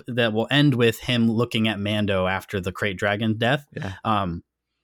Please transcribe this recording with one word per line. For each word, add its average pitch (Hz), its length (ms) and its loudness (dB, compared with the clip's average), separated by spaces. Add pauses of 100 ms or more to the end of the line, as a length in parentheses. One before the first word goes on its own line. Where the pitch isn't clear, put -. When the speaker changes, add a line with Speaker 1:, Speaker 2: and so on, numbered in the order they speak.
Speaker 1:
that 117 240 0
will 110 180 0
end 147 260 4
with 117 240 4
him 117 300 2
looking 110 380 0
at 101 120 -2
Mando 101 480 0
after 95 340 -4
the 92 100 -6
Krayt 101 260 -4
Dragon 107 400 0
death. 127 280 0 (100)
Speaker 2:
Yeah. 95 180 -8 (120)
Speaker 1:
Um, 98 380 -2 (400)